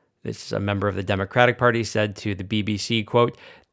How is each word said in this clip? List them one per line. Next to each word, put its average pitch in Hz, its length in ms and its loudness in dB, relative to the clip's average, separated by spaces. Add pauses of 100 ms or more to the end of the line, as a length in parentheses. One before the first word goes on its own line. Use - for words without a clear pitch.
(240)
this - 220 -10
is - 80 -14
a 104 60 0
member 101 280 0
of 95 80 -2
the 95 80 -4
Democratic 104 540 2
Party, 117 260 2
said 107 340 -2
to 101 180 -4
the 92 80 -8
B 107 180 -2
B 101 160 -2
C, 110 260 -2
quote, 120 340 2 (360)